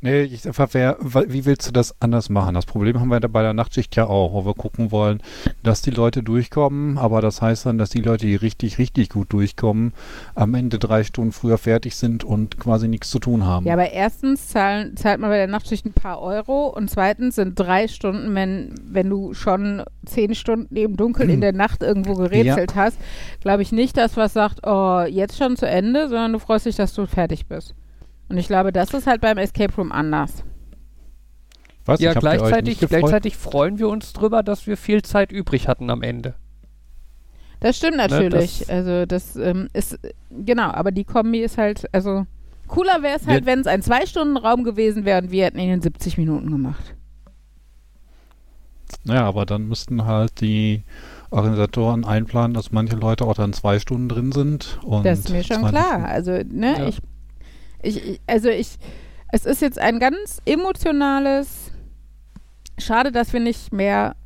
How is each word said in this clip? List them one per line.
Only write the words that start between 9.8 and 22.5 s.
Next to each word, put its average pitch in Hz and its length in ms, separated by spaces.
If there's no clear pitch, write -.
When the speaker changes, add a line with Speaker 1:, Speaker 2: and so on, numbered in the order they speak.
Speaker 1:
am 107 180
Ende 123 260
drei 107 260
Stunden 113 280
früher 113 240
fertig 113 400
sind 117 260
und 107 380
quasi 113 260
nichts 113 220
zu 127 100
tun 113 280
haben. 90 180
Speaker 2:
Ja, 165 80
aber 180 200
erstens 220 560
zahlen, 202 500
zahlt 202 220
man 214 100
bei 208 80
der 196 80
Nachtschicht 208 400
ein 202 80
paar 185 260
Euro 220 460
und 220 240
zweitens 208 460
sind 185 220
drei 190 300
Stunden, 202 460
wenn, 190 400
wenn 185 240
du 196 240
schon 202 500
zehn 220 300
Stunden 226 420
im 214 220
Dunkeln 233 320
in 143 100
der 190 140
Nacht 196 280
irgendwo 196 300
gerätselt 190 600